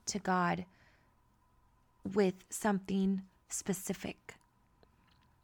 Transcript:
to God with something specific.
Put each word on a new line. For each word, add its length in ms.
to 140
God 460
with 220
something 760
specific. 880